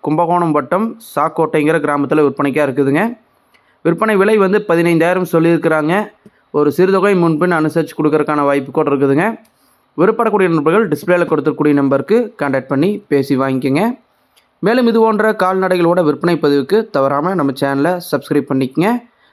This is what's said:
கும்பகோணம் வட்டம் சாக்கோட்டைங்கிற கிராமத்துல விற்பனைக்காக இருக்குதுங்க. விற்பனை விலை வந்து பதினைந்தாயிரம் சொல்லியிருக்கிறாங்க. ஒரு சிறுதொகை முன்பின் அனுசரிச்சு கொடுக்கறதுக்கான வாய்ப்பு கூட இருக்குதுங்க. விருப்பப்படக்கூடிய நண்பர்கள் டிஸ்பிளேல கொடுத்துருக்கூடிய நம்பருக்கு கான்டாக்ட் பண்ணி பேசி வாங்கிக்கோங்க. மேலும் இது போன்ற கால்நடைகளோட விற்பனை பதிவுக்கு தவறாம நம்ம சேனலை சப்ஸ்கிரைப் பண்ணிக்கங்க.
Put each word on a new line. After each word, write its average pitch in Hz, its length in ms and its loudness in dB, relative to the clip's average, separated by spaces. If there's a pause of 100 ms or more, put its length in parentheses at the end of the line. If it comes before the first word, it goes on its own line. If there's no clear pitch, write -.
கும்பகோணம் 170 520 0
வட்டம் 151 340 -2 (200)
சாக்கோட்டைங்கிற 156 720 0
கிராமத்துல 143 440 0
விற்பனைக்காக 143 420 0
இருக்குதுங்க. 139 380 0 (800)
விற்பனை 208 320 0
விலை 208 200 4
வந்து 196 220 2
பதினைந்தாயிரம் 170 720 0
சொல்லியிருக்கிறாங்க. 165 640 0 (580)
ஒரு 147 220 0
சிறுதொகை 190 420 2
முன்பின் 170 380 2
அனுசரிச்சு 156 440 -2
கொடுக்கறதுக்கான 151 480 0
வாய்ப்பு 139 280 0
கூட 147 180 -2
இருக்குதுங்க. 139 360 2 (720)
விருப்பப்படக்கூடிய 208 500 2
நண்பர்கள் 165 400 2
டிஸ்பிளேல 175 380 0
கொடுத்துருக்கூடிய 147 460 0
நம்பருக்கு 143 680 0
கான்டாக்ட் 135 340 -4
பண்ணி 147 180 0 (180)
பேசி 139 280 0
வாங்கிக்கோங்க. 135 480 0 (800)
மேலும் 233 240 2
இது 226 140 2
போன்ற 214 320 2
கால்நடைகளோட 185 720 0
விற்பனை 151 320 0
பதிவுக்கு 143 420 0 (120)
தவறாம 143 440 0
நம்ம 143 180 -2
சேனலை 139 400 -2 (120)
சப்ஸ்கிரைப் 143 460 -4
பண்ணிக்கங்க. 135 400 -2 (420)